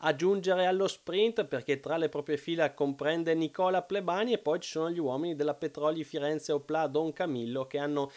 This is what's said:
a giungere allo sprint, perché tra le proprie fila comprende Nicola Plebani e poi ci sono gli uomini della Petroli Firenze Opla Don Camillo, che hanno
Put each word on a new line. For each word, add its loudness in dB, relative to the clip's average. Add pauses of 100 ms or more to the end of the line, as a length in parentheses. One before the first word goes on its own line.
a 2
giungere 4
allo 4
sprint, 0
perché -2
tra -2
le 2
proprie -2
fila 0
comprende 0
Nicola 2
Plebani -2
e 2
poi 0
ci -12
sono -2
gli -4
uomini -2
della 0
Petroli -2
Firenze -2
Opla 0
Don 0
Camillo, -4
che -6
hanno -2